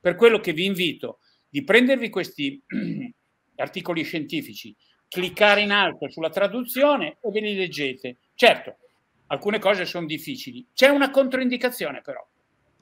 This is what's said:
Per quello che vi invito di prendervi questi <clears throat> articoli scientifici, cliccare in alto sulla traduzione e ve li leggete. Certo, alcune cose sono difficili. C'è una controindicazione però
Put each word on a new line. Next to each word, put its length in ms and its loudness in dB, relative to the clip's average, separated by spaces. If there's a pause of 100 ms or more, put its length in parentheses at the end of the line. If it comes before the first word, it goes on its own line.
Per 140 0
quello 240 6
che 140 -4
vi 120 -2
invito 540 -4 (300)
di 160 -6
prendervi 460 4
questi 560 -6
<clears throat> 460 -6 (440)
articoli 460 -6
scientifici, 720 -8 (340)
cliccare 520 2
in 100 0
alto 400 0
sulla 200 -4
traduzione 920 0
e 100 -4
ve 100 -2
li 140 -4
leggete. 600 -6 (180)
Certo, 440 4 (500)
alcune 300 -4
cose 260 2
sono 220 -6
difficili. 680 -10
C'è 140 6
una 220 2
controindicazione 920 -2
però 260 -14 (560)